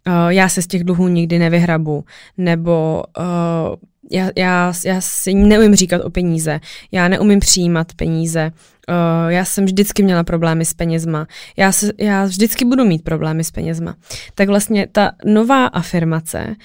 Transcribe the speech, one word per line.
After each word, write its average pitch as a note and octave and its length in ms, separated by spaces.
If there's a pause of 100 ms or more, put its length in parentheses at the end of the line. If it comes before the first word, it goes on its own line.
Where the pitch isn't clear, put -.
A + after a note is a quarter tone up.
eh, F3+ 40 (180)
"Já F#3 200
se F#3 140
z F3 40
těch F3+ 180
dluhů F3+ 240
nikdy E3+ 300
nevyhrabu," E3 680 (340)
nebo, E3 640 (160)
eh, E3+ 580 (360)
"Já, F#3 240
já, F3+ 360 (120)
já F#3 160
si - 340
neumím G#3 400
říkat F3+ 300
o E3+ 60
peníze, D#3+ 500 (320)
já F3+ 160
neumím G3+ 320
přijímat E3+ 520
peníze, D#3+ 600 (360)
eh, E3+ 440
já F3+ 120
jsem G3 200
vždycky G3 380
měla F3+ 220
problémy E3 400
s - 100
penězma, E3 520 (300)
já F#3+ 160
se, G#3 260
já G3 260
vždycky G3 400
budu B3+ 200
mít E3 200
problémy D#3+ 400
s - 60
penězma." E3 440 (400)
Tak G3 140
vlastně G3+ 440
ta G3+ 200 (120)
nová A#3 420
afirmace E3 880 (100)